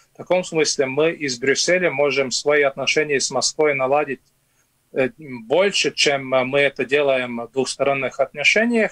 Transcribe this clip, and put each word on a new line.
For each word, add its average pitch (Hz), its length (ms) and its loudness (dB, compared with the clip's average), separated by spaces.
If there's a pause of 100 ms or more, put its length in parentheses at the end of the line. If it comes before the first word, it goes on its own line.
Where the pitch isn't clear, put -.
(140)
В - 40 -20
таком 180 260 0
смысле 151 420 0
мы 147 260 2
из 139 280 -6
Брюсселя 170 500 2
можем 135 420 0
свои 147 300 0
отношения 143 580 0
с - 120 -4
Москвой 147 420 0
наладить, 135 480 -2 (720)
э, 131 240 0
больше, 143 720 -2
чем, 135 440 0
э, 127 80 4
мы 131 160 0
это 139 260 0
делаем 127 560 0
в 120 100 -12
двусторонних 135 680 -2
отношениях. 208 720 0